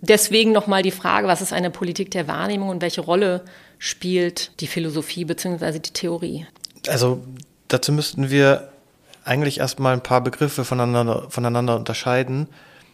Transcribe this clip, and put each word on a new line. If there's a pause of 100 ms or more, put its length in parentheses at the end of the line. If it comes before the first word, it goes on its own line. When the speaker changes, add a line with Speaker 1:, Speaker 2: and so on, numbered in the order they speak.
Speaker 1:
Deswegen
nochmal
die
Frage,
was
ist
eine
Politik
der
Wahrnehmung
und
welche
Rolle (320)
spielt
die
Philosophie
beziehungsweise
die
Theorie? (400)
Speaker 2:
Also (460)
dazu
müssten
wir (540)
eigentlich
erstmal
ein
paar
Begriffe
voneinander,
voneinander
unterscheiden. (460)